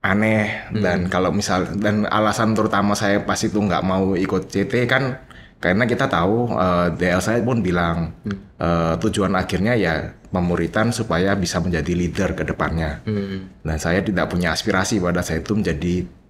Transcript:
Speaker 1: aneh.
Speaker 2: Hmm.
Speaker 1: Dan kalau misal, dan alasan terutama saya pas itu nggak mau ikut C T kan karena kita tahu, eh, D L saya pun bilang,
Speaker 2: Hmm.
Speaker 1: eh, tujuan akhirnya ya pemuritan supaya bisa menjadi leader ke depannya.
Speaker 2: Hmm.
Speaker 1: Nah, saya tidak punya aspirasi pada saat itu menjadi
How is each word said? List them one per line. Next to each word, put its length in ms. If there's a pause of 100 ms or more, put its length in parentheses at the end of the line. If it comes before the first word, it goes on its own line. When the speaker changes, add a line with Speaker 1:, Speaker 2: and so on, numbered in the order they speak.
Speaker 1:
aneh. 640
Speaker 2:
Hmm. 140
Speaker 1:
Dan 240
kalau 240
misal, 480
dan 260
alasan 480
terutama 460
saya 240
pas 160
itu 160
nggak 320
mau 320
ikut 320
C 160
T 240
kan 320 (400)
karena 240
kita 240
tahu, 400
eh, 400
D 160
L 160
saya 160
pun 240
bilang, 480 (160)
Speaker 2:
Hmm. 80 (240)
Speaker 1:
eh, 400
tujuan 340
akhirnya 460
ya 160 (320)
pemuritan 640
supaya 480
bisa 240
menjadi 320
leader 400
ke 80
depannya. 640
Speaker 2:
Hmm. 560
Speaker 1:
Nah, 160
saya 240
tidak 240
punya 240
aspirasi 480
pada 240
saat 240
itu 80
menjadi 400 (360)